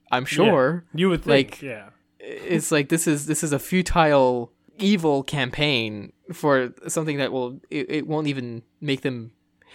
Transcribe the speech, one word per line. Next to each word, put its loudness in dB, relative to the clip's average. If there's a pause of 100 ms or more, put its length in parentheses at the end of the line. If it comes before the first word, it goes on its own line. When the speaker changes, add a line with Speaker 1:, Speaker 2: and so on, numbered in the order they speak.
(120)
Speaker 1:
I'm 2
Speaker 2:
Yeah, -6
Speaker 1:
sure. 4 (100)
Speaker 2:
you 2
would 0
think, 4
Speaker 1:
Like, -18
Speaker 2:
yeah. -14 (320)
Speaker 1:
it's -4
like, 2
this 0
is, 0
this -2
is -2
a 0
futile, 2 (260)
evil 2
campaign -2 (200)
for 2 (140)
something -2
that -2
will, -6 (100)
it, -6
it -4
won't -2
even -6 (180)
make -4
them, -8 (420)